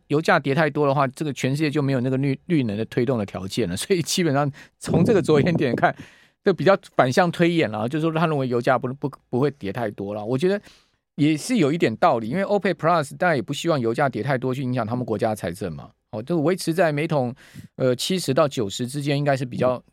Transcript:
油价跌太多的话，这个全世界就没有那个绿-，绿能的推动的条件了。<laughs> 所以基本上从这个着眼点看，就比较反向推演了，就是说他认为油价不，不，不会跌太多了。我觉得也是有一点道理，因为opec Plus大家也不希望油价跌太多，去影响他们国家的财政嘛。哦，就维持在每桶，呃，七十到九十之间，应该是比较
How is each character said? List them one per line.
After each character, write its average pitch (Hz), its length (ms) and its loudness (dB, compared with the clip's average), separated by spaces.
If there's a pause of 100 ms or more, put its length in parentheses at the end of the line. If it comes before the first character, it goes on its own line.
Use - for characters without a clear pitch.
油 147 140 0
价 175 180 4
跌 143 160 0
太 156 140 2
多 147 180 0
的 135 60 2
话， 139 140 2
这 127 160 -6
个 151 100 -4
全 127 180 -2
世 143 60 -2
界 156 120 0
就 147 120 0
没 139 100 0
有 127 100 2
那 127 80 0
个 131 80 0
绿-， 135 200 0 (100)
绿 160 160 2
能 104 140 -2
的 110 80 -2
推 123 200 0
动 127 120 0
的 104 80 -2
条 92 220 -10
件 107 220 -2
了。 87 60 -4
<laughs> - 20 -6
所 - 180 0
以 170 60 0
基 - 220 -2
本 156 100 2
上 143 160 0 (300)
从 - 240 2
这 233 100 4
个 185 80 4
着 147 200 4
眼 170 120 2
点 139 220 0
看， 170 180 2 (500)
就 196 100 4
比 147 100 -2
较 190 140 6 (180)
反 131 160 4
向 175 180 4
推 170 220 2
演 156 180 2
了， 107 200 -4
就 156 100 -4
是 - 20 -2
说 160 120 0
他 160 120 0
认 156 120 0
为 135 100 -2
油 120 140 0
价 127 180 2
不， 123 140 -6
不， 139 180 -6 (180)
不 123 100 -2
会 143 120 2
跌 98 200 -8
太 110 200 -4
多 101 220 -8
了。 107 100 -8
我 123 140 -2
觉 165 100 2
得 202 140 0 (540)
也 151 200 2
是 240 220 -2
有 147 160 4
一 175 40 -2
点 151 200 2
道 147 220 4
理， 113 100 -6
因 151 80 -4
为 196 80 -2
opec 196 300 0
Plus 151 420 0
大 180 100 0
家 165 80 2
也 120 60 0
不 139 120 -6
希 143 140 -6
望 160 100 2
油 117 160 0
价 143 140 0
跌 113 160 -4
太 135 140 -2
多， 127 160 -4
去 139 100 -6
影 127 100 -4
响 123 140 -2
他 117 80 -4
们 127 80 -4
国 113 140 -4
家 110 140 0
的 110 40 -2
财 95 160 -6
政 90 220 -8
嘛。 64 180 -16 (200)
哦， 107 120 -10
就 170 160 -2
维 160 160 0
持 180 180 -4
在 170 160 2
每 147 160 -2
桶， 131 300 -2 (400)
呃， 127 180 2
七 185 240 -2
十 147 160 -2
到 151 140 4
九 117 220 -4
十 123 180 -6
之 143 140 -8
间， 143 160 -2
应 147 80 -2
该 143 100 2
是 135 80 -4
比 123 140 -8
较 123 360 0